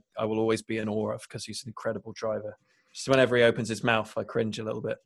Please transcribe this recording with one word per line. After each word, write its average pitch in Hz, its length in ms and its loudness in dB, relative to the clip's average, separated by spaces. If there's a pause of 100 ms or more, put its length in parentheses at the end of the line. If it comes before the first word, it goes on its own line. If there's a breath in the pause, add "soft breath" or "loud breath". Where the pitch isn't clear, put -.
(180)
I 113 60 -2
will 110 160 0
always 110 220 2
be 110 160 -6
in 110 100 -4
awe 107 240 -2
of 113 160 -8
'cause - 160 -10
he's - 220 -12
an 123 60 -10
incredible 110 420 -6
driver. 107 440 -6 (360)
Just - 140 -8
whenever 127 300 6
he 120 60 8
opens 113 260 4
his 113 160 -4
mouth, 110 320 2
I 107 80 -2
cringe 110 340 -2
a 110 60 -8
little 110 160 -6
bit. 113 240 -4